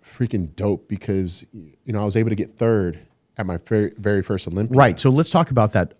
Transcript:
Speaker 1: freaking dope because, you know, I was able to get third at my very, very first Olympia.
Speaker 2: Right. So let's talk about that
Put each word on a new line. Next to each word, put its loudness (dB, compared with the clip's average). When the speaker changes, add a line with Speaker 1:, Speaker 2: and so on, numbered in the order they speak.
Speaker 1:
freaking -6
dope -2
because, -6
you -14
know, -2
I -2
was -2
able 2
to -2
get -8
third 0
at -6
my -4
very, 0
very 0
first -4
Olympia. -2
Speaker 2:
Right. 6
So 2
let's 2
talk 2
about 2
that 0